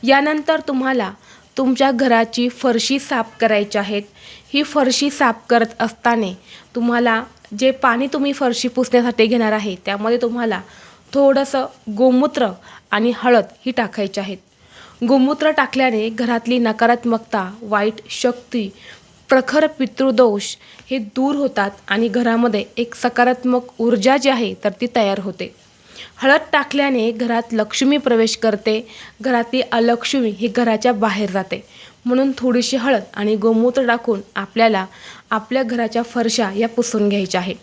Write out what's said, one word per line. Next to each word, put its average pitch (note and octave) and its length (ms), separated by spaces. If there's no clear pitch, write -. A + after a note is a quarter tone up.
यानंतर D4+ 640
तुम्हाला C4 420
तुमच्या C4+ 340
घराची A#3 600
फरशी B3 480
साफ B3 420
करायची G#3 380
आहेत. G3+ 240
ही C#4+ 100
फरशी C#4+ 480
साफ A#3+ 380
करत A3+ 320
असताना A3+ 520
तुम्हाला A#3+ 480
जे C4 140
पाणी C4 400
तुम्ही C#4+ 200
फरशी B3 360
पुसण्यासाठी A#3+ 580
घेणार A3 260
आहे, G#3 220
त्यामध्ये G#3+ 380
तुम्हाला A#3 380
थोडंसं C#4 540
गोमूत्र B3+ 600
आणि A3+ 260
हळद A#3 360
ही B3+ 60
टाकायची G3+ 480
आहेत. F#3+ 180
गोमूत्र C#4 480
टाकल्याने C4 580
घरातली A#3 500
नकारात्मकता, A3+ 920
वाईट G#3+ 380
शक्ती, A#3+ 580
प्रखर C4 380
पितृदोष B3+ 840
हे C4 80
दूर C4+ 280
होतात A#3 340
आणि A3+ 200
घरामध्ये A3+ 540
एक A#3 180
सकारात्मक B3 840
ऊर्जा A#3+ 360
जी C4+ 140
आहे A#3 220
तर G#3 60
ती A#3+ 60
तयार G3+ 240
होते. F#3 320
हळद C#4 240
टाकल्याने C#4 580
घरात A#3 420
लक्ष्मी A3+ 440
प्रवेश A3+ 400
करते, G#3+ 420
घरातली A#3+ 420
अलक्ष्मी A#3 680
ही G3+ 180
घराच्या A3+ 440
बाहेर G3+ 380
जाते. F#3 320
म्हणून C4 340
थोडीशी B3 380
हळद A#3+ 260
आणि G#3+ 220
गोमूत्र A3+ 500
टाकून A#3 340
आपल्याला G3 500
आपल्या A3+ 320
घराच्या A#3 420
फरशा A#3 480
या A3 160
पुसून A3+ 400
घ्यायच्या F#3+ 320
आहे. F3+ 220